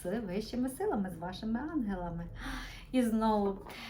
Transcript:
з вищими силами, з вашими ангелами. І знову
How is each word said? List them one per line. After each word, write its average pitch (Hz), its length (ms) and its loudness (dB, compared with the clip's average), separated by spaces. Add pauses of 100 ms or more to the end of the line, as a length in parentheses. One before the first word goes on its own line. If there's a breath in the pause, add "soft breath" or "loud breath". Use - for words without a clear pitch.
з 196 160 0
вищими 220 500 -2
силами, 262 400 0
з 165 80 -8
вашими 196 420 -2
ангелами. 196 640 -2 (640 loud breath)
І 254 120 6
знову 214 560 4 (300 loud breath)